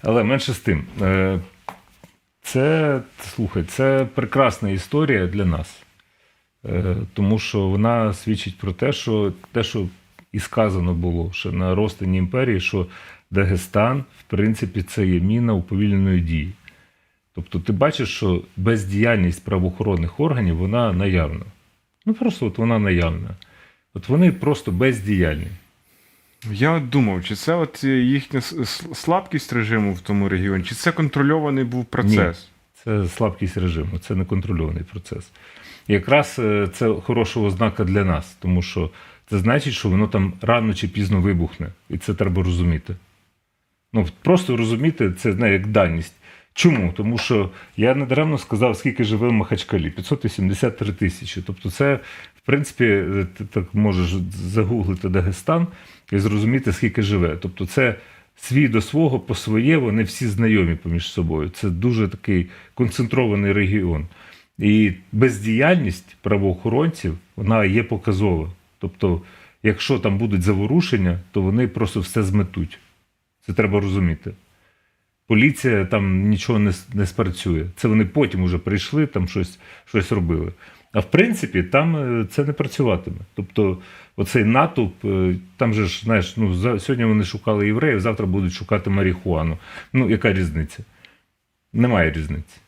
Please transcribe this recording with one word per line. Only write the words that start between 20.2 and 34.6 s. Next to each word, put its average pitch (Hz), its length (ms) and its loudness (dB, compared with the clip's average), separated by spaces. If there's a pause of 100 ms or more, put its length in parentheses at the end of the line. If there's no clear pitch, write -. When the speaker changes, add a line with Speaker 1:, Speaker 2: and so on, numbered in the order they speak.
Speaker 1:
вона 101 360 0
наявна. 90 520 0 (600)
Ну, 220 80 0
просто 220 320 -2
от 101 120 -4
вона 113 220 2
наявна. 87 500 2 (640)
От 98 160 -10
вони 175 220 6
просто 143 400 -2
бездіяльні. 95 760 0 (1040)
Speaker 2:
Я 147 280 2
думав, 120 440 0
чи 104 120 -6
це 156 180 -2
от, 165 300 -2
е, 139 40 0
їхня 135 520 2
с-, 160 220 -6
с-, 156 320 -8
слабкість 165 600 -2
режиму 110 400 0
в 90 80 -8
тому 101 280 0
регіоні, 95 340 0
чи 117 120 -8
це - 160 -2
контрольований 147 720 0
був 120 220 -4
процес? 101 640 0
Speaker 1:
Ні, - 40 -20 (300)
це 104 240 -2
слабкість 98 500 -4
режиму, 82 420 -2
це - 160 -6
неконтрольований 85 680 -2